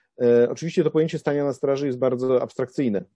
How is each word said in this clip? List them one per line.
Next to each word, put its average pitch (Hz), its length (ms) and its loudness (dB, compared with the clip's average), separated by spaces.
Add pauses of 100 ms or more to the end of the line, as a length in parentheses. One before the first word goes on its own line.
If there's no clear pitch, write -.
(220)
E, 120 280 4
oczywiście 165 340 -2
to 156 60 2
pojęcie 160 280 0
stania 143 260 -2
na 139 80 -2
straży 139 340 -2
jest 127 120 -4
bardzo 127 440 0
abstrakcyjne 123 640 -4 (120)